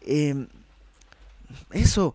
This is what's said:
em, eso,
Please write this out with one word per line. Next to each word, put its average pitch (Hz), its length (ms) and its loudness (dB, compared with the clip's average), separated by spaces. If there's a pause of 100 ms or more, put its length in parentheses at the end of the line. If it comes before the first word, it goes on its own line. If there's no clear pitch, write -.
em, 143 460 -2 (1200)
eso, 170 440 2